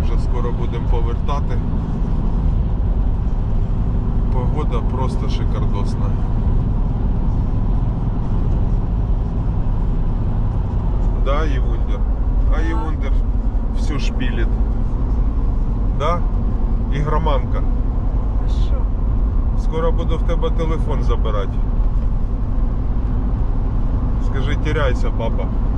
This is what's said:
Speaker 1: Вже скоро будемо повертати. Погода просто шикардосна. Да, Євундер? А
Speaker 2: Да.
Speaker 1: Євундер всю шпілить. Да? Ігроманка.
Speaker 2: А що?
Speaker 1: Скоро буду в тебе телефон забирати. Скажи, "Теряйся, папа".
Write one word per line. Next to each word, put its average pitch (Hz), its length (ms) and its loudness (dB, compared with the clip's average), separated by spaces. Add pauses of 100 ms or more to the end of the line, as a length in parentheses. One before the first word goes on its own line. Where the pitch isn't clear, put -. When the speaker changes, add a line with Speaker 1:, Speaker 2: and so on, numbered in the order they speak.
Speaker 1:
Вже - 200 2
скоро - 280 0
будемо - 400 -2
повертати. 147 640 0 (2750)
Погода - 460 0 (120)
просто - 380 -2
шикардосна. 104 760 0 (4000)
Да, 143 200 0
Євундер? - 540 0 (520)
А - 60 2
Speaker 2:
Да. - 40 0
Speaker 1:
Євундер - 500 -2 (640)
всю - 240 0
шпілить. 110 480 0 (1500)
Да? 170 200 0 (760)
Ігроманка. 147 680 0 (840)
Speaker 2:
А - 40 2
що? - 260 2 (880)
Speaker 1:
Скоро 160 280 0
буду 156 260 0
в - 60 0
тебе 156 260 0
телефон 147 540 0
забирати. 107 540 0 (2750)
Скажи, - 380 0
"Теряйся, 147 540 0
папа". 113 600 0